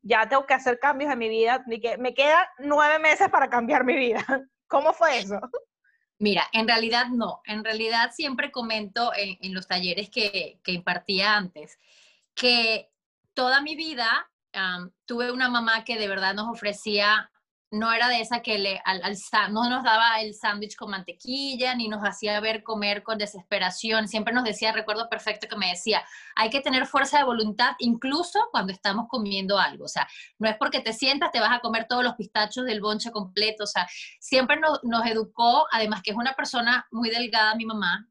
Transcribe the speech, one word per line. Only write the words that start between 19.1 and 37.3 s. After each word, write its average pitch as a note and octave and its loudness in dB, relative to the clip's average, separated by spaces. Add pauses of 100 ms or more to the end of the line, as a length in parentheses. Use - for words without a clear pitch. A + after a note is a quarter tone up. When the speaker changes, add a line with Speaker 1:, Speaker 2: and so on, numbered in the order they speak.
Speaker 2:
sa-, G3+ 0
no A3 0
nos B3+ -2
daba A3+ 4
el G#3+ -8
sándwich G#3 -6
con G#3 -12
mantequilla, B3+ -6
ni A#3 -4
nos G#3 -6
hacía G#3 -2
ver A3 -2
comer G#3 -2
con A3 -4
desesperación. G#3 -2
Siempre A3 -2
nos B3 2
decía, A3 0
recuerdo A3 -4
perfecto G#3+ -6
que A3 -8
me F#3+ -2
decía, F#3 -2 (320)
"Hay A3 2
que C#4 0
tener C4 0
fuerza C#4 2
de C#4+ 6
voluntad A#3 2
incluso C4 0 (120)
cuando F#3+ 0
estamos G#3+ -2
comiendo G3 -2
algo". D3 0
O - -12
sea, D3 -2 (320)
no A3 2
es G#3+ -2
porque D4 -2
te A3+ -4
sientas, C#4+ 0
te A#3+ 0
vas A3+ 2
a B3 2
comer A3+ -2
todos B3 0
los A#3+ 0
pistachos G#3+ -4
del G#3+ -4
bonche G#3+ -4
completo. G#3+ -4
O - -8
sea, F#3 -2 (320)
siempre C4 2
nos, D#4 2
nos A#3 0
educó, A#3 2
además G#3+ 0
que - -6
es G3+ -4
una B3+ -2
persona A#3+ 0
muy A3+ -2
delgada, A3 2